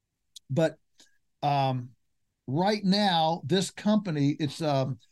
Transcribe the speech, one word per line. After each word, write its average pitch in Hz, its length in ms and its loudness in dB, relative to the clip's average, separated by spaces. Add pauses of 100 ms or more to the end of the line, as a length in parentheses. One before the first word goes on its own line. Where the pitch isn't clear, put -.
(500)
but, 160 280 0 (640)
um, 135 460 0 (580)
right 190 380 0
now, 180 580 2
this 180 280 0
company, 160 680 0
it's, 147 220 -4
um, 135 360 0 (140)